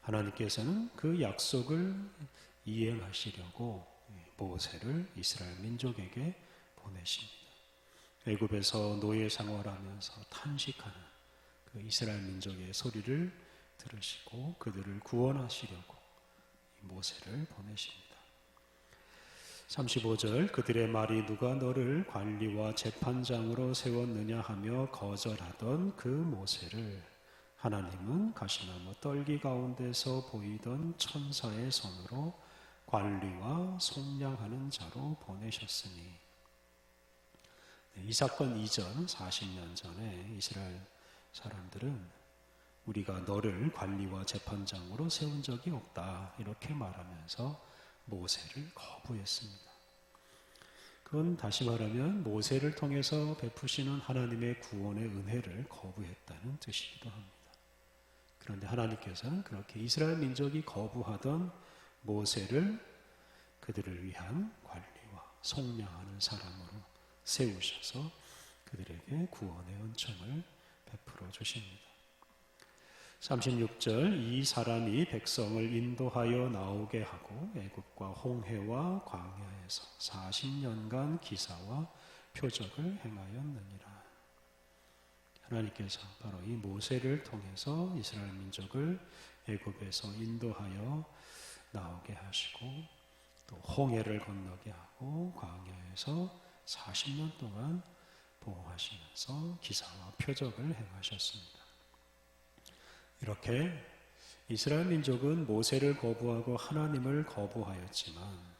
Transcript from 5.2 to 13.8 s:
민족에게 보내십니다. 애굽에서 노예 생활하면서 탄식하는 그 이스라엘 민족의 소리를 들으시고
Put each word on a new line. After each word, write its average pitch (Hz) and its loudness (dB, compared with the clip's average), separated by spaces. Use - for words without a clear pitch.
민족에게 120 -2
보내십니다. 92 -6
애굽에서 104 4
노예 107 4
생활하면서 101 -4
탄식하는 139 -4
그 107 -8
이스라엘 107 0
민족의 95 -4
소리를 131 0
들으시고 123 -6